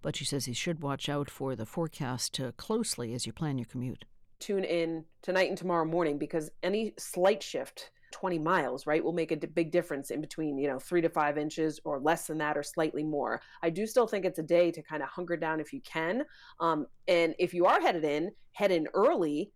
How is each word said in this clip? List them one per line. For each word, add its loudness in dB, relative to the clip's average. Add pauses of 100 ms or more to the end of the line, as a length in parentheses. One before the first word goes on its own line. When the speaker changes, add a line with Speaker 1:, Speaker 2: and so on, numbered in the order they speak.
Speaker 1:
but -2
she -6
says -2
you -4
should -2
watch -4
out -2
for -4
the -6
forecast, -4
uh, -4
closely -2
as -4
you -8
plan -2
your -4
commute. -8 (340)
Speaker 2:
Tune -2
in 0 (180)
tonight 2
and -4
tomorrow 0
morning, 0
because -4 (100)
any 0
slight 4
shift, -8 (220)
twenty -2
miles, 0
right, 4
will 0
make -2
a 2
d-, -6
big 0
difference -2
in -4
between, -4
you 0
know, -4
three 0
to 2
five 2
inches -2
or -2
less 2
than -4
that 0
or -2
slightly -2
more. -2 (200)
I 2
do -2
still 4
think -2
it's 0
a -4
day 6
to -8
kinda -6
hunker -4
down 0
if -6
you -10
can. -2 (380)
Um, 2 (220)
and 4
if 2
you 4
are 6
headed 2
in, 0 (220)
head 2
in 2
early 4